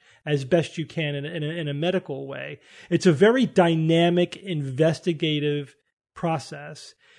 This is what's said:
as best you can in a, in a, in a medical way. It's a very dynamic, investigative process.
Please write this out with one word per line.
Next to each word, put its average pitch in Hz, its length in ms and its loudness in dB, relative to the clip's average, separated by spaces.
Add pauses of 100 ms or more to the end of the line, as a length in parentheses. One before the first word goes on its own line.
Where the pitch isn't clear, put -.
(260)
as 147 180 -2
best 160 320 0
you 160 100 -6
can 147 280 -4
in 139 100 -6
a, 147 40 -10
in 165 160 -8
a, - 20 -4
in 160 220 -6
a 143 60 -4
medical 156 520 -4
way. 135 320 -12 (320)
It's 175 160 2
a 180 60 8
very 220 340 6
dynamic, 170 920 2
investigative 147 1400 -2 (380)
process. 151 800 -8 (240)